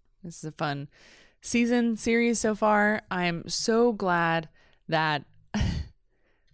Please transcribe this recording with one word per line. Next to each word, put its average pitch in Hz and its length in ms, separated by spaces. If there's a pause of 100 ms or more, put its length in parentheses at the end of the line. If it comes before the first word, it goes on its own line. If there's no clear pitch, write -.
(260)
This 170 140
is - 40
a 156 80
fun 143 380 (520)
season, 233 540
series 233 440
so 220 140
far. 208 560
I'm 175 380
so 233 460
glad 170 560 (400)
that 156 340 (300)
<laughs> 214 60 (960)